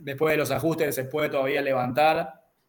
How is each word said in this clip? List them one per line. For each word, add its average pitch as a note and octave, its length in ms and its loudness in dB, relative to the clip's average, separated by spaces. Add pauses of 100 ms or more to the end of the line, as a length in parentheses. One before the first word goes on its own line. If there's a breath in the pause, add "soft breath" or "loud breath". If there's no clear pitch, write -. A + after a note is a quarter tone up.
después D3+ 320 0
de D3+ 60 2
los C#3 120 0
ajustes D3 440 0
se C3 100 -2
puede D3+ 240 -2
todavía C#3+ 340 0
levantar". C#3+ 800 0 (260)